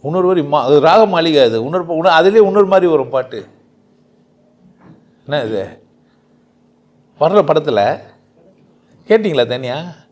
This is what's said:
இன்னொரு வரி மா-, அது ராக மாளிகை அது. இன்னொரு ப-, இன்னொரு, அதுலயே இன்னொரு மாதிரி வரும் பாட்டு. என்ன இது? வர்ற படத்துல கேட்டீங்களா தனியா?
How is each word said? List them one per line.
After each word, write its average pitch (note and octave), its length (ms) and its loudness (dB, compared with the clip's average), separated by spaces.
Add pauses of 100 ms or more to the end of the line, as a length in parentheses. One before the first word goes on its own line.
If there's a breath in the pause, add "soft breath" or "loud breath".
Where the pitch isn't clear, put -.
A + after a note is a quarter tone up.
இன்னொரு F3+ 240 -2
வரி F3+ 140 0
மா-, C#3+ 100 -4
அது C#3+ 280 2
ராக F3 260 4
மாளிகை E3 380 0
அது. A2+ 200 0
இன்னொரு E3+ 220 -6
ப-, E3+ 80 -8
இன்னொரு, E3 220 2
அதுலயே G3 320 4
இன்னொரு G3 180 2
மாதிரி F#3 260 2
வரும் C3 180 -2
பாட்டு. B2 360 -8 (1800)
என்ன C#3 200 -4
இது? G#2 340 -8 (1400)
வர்ற D3 40 0
படத்துல D3+ 760 0 (1080)
கேட்டீங்களா G3 380 0
தனியா? B2+ 380 -8 (280)